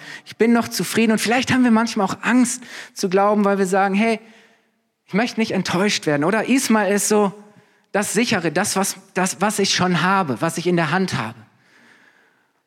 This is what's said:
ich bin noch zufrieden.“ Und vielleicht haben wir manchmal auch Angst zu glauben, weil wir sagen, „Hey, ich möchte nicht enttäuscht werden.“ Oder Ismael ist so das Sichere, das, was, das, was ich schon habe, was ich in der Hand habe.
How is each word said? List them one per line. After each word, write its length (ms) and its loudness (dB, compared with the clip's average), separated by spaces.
ich 120 -18
bin 160 4
noch 140 2
zufrieden.“ 460 0
Und 60 0
vielleicht 320 0
haben 120 2
wir 80 4
manchmal 340 2
auch 160 -4
Angst 420 0
zu 160 -4
glauben, 360 2
weil 120 2
wir 80 0
sagen, 300 2
„Hey, 240 0
ich 80 -12
möchte 260 0
nicht 120 -2
enttäuscht 540 -2
werden.“ 180 0
Oder 240 0
Ismael 460 2
ist 140 -2
so 260 2
das 220 -2
Sichere, 380 0
das, 240 0
was, 220 -2
das, 260 -2
was 160 0
ich 160 0
schon 300 0
habe, 380 0
was 160 -2
ich 100 -4
in 80 2
der 160 0
Hand 260 -2
habe. 220 -8